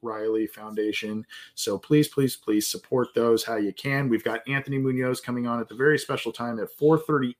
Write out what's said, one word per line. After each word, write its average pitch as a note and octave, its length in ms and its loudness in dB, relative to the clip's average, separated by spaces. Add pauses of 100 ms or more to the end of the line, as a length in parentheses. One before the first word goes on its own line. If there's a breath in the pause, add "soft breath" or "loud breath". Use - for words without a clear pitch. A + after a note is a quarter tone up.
Riley A2 420 -2
Foundation. G#2+ 800 -4 (300 loud breath)
So G2+ 240 -4
please, D3+ 280 4
please, C3+ 280 0
please G#2+ 320 0
support B2 480 -2
those A#2 280 4
how A#2 120 -4
you G2+ 180 -2
can. C#3 360 -2
We've A2 140 2
got A#2 240 -4
Anthony C#3 300 -2
Munoz B2+ 420 0
coming A#2+ 280 -4
on A#2 120 -2
at A2+ 80 -6
the - 60 -16
very C#3+ 240 4
special B2+ 340 -4
time A#2 280 -6
at G2 180 -6
four D#3 220 6
thirty C3+ 400 0